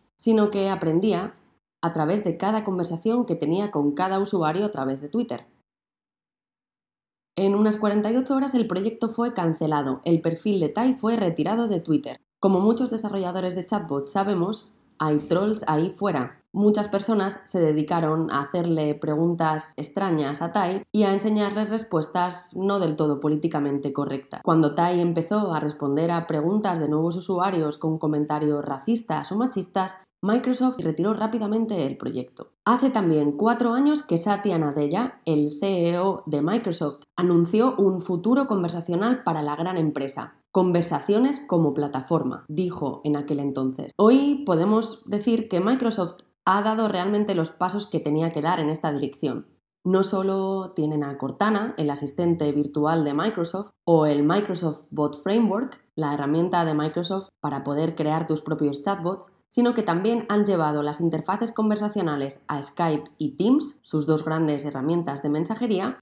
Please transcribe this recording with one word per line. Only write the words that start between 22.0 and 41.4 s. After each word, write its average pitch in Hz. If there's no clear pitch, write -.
no 196
del 160
todo 147
políticamente 147
correctas. 135
Cuando 160
Tai 175
empezó 170
a 156
responder 147
a 165
preguntas 175
de 151
nuevos 160
usuarios 175
con 160
comentarios 151
racistas 156
o -
machistas, 202
Microsoft 247
retiró 165
rápidamente 220
el 139
proyecto. -
Hace 254
también 160
cuatro 233
años 294
que -
Satya 196
Nadella, 151
el 147
C 175
E 175
O 185
de 147
Microsoft, 170
anunció 180
un 190
futuro 214
conversacional 180
para 160
la 147
gran 180
empresa. 143
"Conversaciones 185